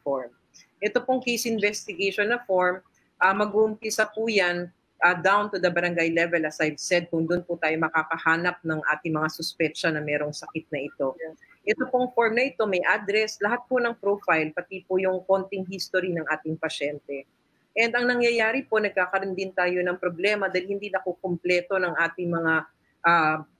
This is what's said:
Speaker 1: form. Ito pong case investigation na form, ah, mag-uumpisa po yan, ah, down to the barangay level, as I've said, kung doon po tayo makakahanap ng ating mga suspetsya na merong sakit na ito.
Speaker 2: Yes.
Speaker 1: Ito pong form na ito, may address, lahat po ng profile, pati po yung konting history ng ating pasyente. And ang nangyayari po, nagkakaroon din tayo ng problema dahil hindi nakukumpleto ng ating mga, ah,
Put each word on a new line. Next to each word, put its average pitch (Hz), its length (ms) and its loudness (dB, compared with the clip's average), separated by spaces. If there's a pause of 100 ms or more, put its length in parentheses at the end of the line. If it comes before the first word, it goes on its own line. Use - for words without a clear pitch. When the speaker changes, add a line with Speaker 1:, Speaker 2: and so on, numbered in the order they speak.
Speaker 1:
form. 131 260 -4 (540)
Ito 208 240 0
pong 262 160 0
case 240 240 -2
investigation 208 880 -2
na 240 100 -6
form, 185 380 2 (400)
ah, 185 100 4
mag-uumpisa 214 800 0
po 220 160 -4
yan, 180 400 2 (400)
ah, 175 80 6
down 196 400 2
to 175 80 -2
the 180 80 4
barangay 170 400 0
level, 165 320 2
as 151 160 -4
I've 151 240 -2
said, 175 320 2
kung 165 160 0
doon 175 160 -2
po 170 160 -4
tayo 160 160 0
makakahanap 165 880 0
ng 156 240 -2
ating 156 240 -2
mga 156 160 0
suspetsya 160 640 -4
na 151 80 -4
merong 147 320 -4
sakit - 400 -12
na 139 80 -4
ito. 135 320 -4
Speaker 2:
Yes. - 640 -6
Speaker 1:
Ito 254 160 -2
pong 247 160 2
form 233 240 2
na 254 160 0
ito, 220 160 -2
may 190 240 0
address, 214 480 0
lahat 226 320 0
po 254 80 2
ng 240 240 0
profile, 175 480 2
pati 180 320 -10
po 185 160 0
yung 185 320 0
konting 190 400 0
history 185 400 -2
ng 165 160 -2
ating 156 320 -4
pasyente. 147 640 -6 (560)
And 233 160 2
ang 247 160 2
nangyayari 240 560 2
po, 214 160 2
nagkakaroon 190 560 0
din 190 160 -6
tayo 180 240 2
ng 180 240 0
problema 190 480 0
dahil 185 240 -4
hindi 202 160 -8
nakukumpleto 180 880 -2
ng 175 240 -2
ating 170 320 -2
mga, 165 200 2 (520)
ah, 156 400 4 (140)